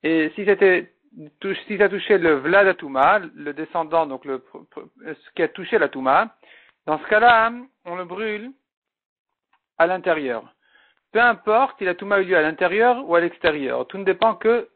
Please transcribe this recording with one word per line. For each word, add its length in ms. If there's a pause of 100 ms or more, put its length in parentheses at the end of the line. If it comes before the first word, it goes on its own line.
Et 320
si 100
c'était 480 (480)
tou-, 140 (120)
si 100
ça 120
touchait 280
le 180
Vlad 320
Atouma, 520 (160)
le 160
descendant, 540
donc 180
le 160
pr-, 200 (100)
pr-, 160 (200)
ce 300
qui 80
a 60
touché 300
la 100
Touma, 440 (520)
dans 140
ce 80
cas-là, 440 (320)
on 120
le 100
brûle 460 (1300)
à 80
l'intérieur. 560 (680)
Peu 80
importe 580
si 60
la 120
Touma 200
a 60
eu 40
lieu 120
à 40
l'intérieur 680
ou 60
à 40
l'extérieur. 680
Tout 100
ne 80
dépend 300
que 400